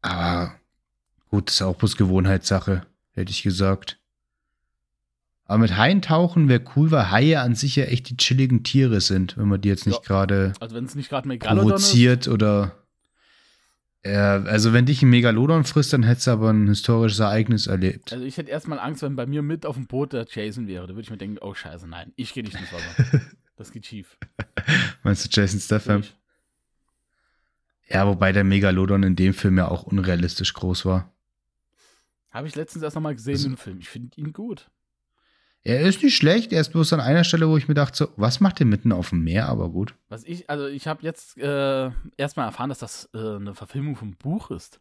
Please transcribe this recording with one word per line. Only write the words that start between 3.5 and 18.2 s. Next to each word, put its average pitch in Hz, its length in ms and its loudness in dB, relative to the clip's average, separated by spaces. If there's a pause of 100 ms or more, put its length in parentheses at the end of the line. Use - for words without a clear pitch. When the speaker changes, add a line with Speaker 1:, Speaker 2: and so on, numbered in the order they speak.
Speaker 1:
Aber 107 140 2
mit 101 180 4
Haien 170 240 4
tauchen 165 480 2
wär 123 120 4 (140)
cool, 156 160 4
weil 120 200 2
Haie 143 280 4
an 123 160 0
sich 135 220 -4
ja 135 80 2
echt 123 240 -4
die 123 80 -10
chilligen 127 460 2
Tiere 123 380 2
sind, 92 360 -2
wenn 104 100 0
man 98 140 2
die 101 80 2
jetzt 95 160 -2
nicht 117 160 0
Speaker 2:
Ja. - 60 -20
Speaker 1:
gerade 98 520 2
Speaker 2:
Also 113 160 -14
wenn's 127 200 -10
nicht 143 140 -10
grad 131 160 -4
Megalodon 107 480 2
ist. 98 100 2
Speaker 1:
provoziert 123 440 6
oder 104 520 0 (1200)
ja, 101 400 2
also 107 300 2
wenn 120 140 6
dich 143 160 2
ein 131 80 8
Megalodon 123 520 4
frisst, - 300 0
dann 131 80 4
hättest 117 240 2
du 127 60 2
aber 110 200 2
ein 107 160 4
historisches 110 520 2
Ereignis 110 480 2
erlebt. 92 440 -2
Speaker 2:
Also 123 140 -10